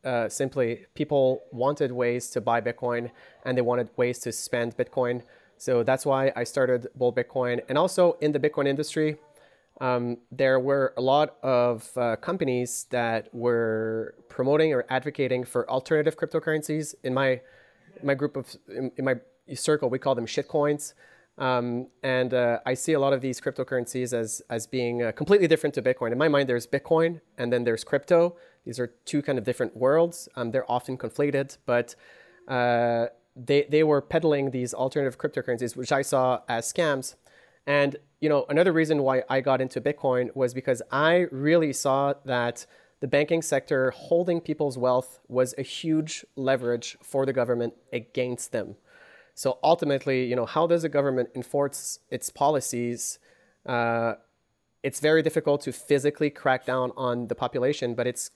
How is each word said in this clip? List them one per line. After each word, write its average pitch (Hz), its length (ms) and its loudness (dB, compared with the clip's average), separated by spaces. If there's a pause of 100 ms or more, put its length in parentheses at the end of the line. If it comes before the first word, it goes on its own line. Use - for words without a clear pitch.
uh, 117 240 -2
simply, 123 580 -2 (100)
people 135 480 2 (100)
wanted 131 380 0
ways 123 380 -2
to 120 120 -2
buy 117 180 2
Bitcoin 120 500 -4 (360)
and 127 120 -2
they 127 40 2
wanted 120 340 0
ways 123 240 0
to 117 140 -6
spend 120 420 -4
Bitcoin. 123 480 -2 (340)
So 123 240 0
that's 131 240 0
why 135 300 2
I 120 80 -4
started 127 500 0
Bull 123 200 0
Bitcoin. 123 560 -2
And 131 80 2
also 175 420 4
in 151 140 0
the 147 60 0
Bitcoin 143 280 0
industry, 151 480 -2 (640)
um, 120 380 -2 (120)
there 131 300 2
were 135 380 0
a 123 40 -2
lot 143 400 2
of, 123 560 0
uh, 120 200 0
companies 131 720 -2
that 117 440 -2
were 113 840 0 (120)
promoting 147 460 2
or 123 160 0
advocating 127 560 -2
for - 240 -4
alternative 151 480 0
cryptocurrencies. 156 840 -2
In 127 100 -2
my, 131 260 2 (640)
my 139 100 0
group 143 220 -2
of, - 220 -10 (100)
in, 123 300 -6
in 131 80 -4
my 131 100 2 (400)
circle, 147 340 0
we 131 100 -2
call 135 160 0
them 117 100 -4
shitcoins. 147 680 -2 (440)
Um, 123 500 -2 (160)
and, 127 300 0
uh, 120 320 2
I 127 100 0
see 160 180 -2
a 143 60 2
lot 139 140 4
of 127 80 0
these 131 200 -4
cryptocurrencies 127 720 -4
as, 113 360 -4
as 113 180 -6
being, 120 340 -2
uh, 113 120 0
completely 180 340 4
different 151 280 2
to 131 60 -2
Bitcoin. 123 300 0
In 120 60 -2
my 156 100 4
mind, 143 200 4
there's 120 200 -2
Bitcoin 165 540 0 (160)
and 120 140 -2
then 123 120 2
there's 113 200 0
crypto. 170 520 2 (300)
These 120 140 -10
are 120 80 -2 (180)
two 147 160 0
kind 139 160 -2
of 107 60 -4
different 120 320 -2
worlds. 156 600 2
Um, 120 160 -4
they're 127 200 -2
often 123 260 -2
conflated, 139 680 -2
but, 120 300 0 (520)
uh, 120 600 2 (280)
they, 139 280 2
they 151 200 4
were 147 160 4
peddling 143 520 0
these 123 240 -4
alternative 131 420 -2
cryptocurrencies, 123 580 -4
which 127 160 -6
I 139 120 2
saw 127 440 2
as 117 240 -4
scams. 147 440 -2 (500)
And, 143 300 2 (260)
you 151 80 0
know, 143 180 2
another 170 240 4
reason 156 300 2
why 131 260 2
I 135 140 2
got 131 180 2
into 131 220 -2
Bitcoin 127 540 0
was 127 180 0
because 127 280 -2 (100)
I 165 400 4
really 151 420 2
saw 139 400 2 (120)
that 120 420 -2 (320)
the 143 80 -6
banking 151 340 2
sector 131 500 0
holding 170 480 0
people's 147 380 -4
wealth 127 500 0
was 127 300 0
a 139 60 -6
huge 156 600 -2 (120)
leverage 123 680 -2
for 135 240 -2
the 135 80 -2
government 120 400 0 (180)
against 123 600 -6
them. 110 240 -6 (600)
So - 280 -2
ultimately, 139 600 2
you 120 100 -2
know, 120 100 0
how 160 220 0
does 165 160 2
the 156 60 -2
government 135 460 0
enforce - 640 -4 (100)
its - 200 -6
policies? 127 920 -2 (460)
Uh, 117 480 0 (720)
it's 135 160 -4
very 151 240 4
difficult 147 380 0
to 131 100 -6
physically 143 580 0
crack 131 360 -2
down 127 300 -2
on 123 320 -2
the 117 80 -4
population, 127 600 -2
but 120 100 -2
it's - 300 -4